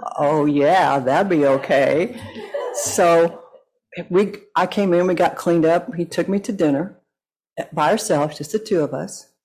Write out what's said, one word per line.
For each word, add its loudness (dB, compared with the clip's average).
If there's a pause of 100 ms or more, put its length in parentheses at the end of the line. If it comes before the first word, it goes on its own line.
(180)
"Oh, 2
yeah, 2
that'd 0
be 2
okay." 0 (540)
So 2 (680)
we, 2 (220)
I 2
came 0
in, 2
we 0
got 0
cleaned 2
up. 2
He -4
took -4
me 0
to -6
dinner -2 (760)
by 0
ourselves, 0
just -12
the 0
two -2
of -2
us. -10 (160)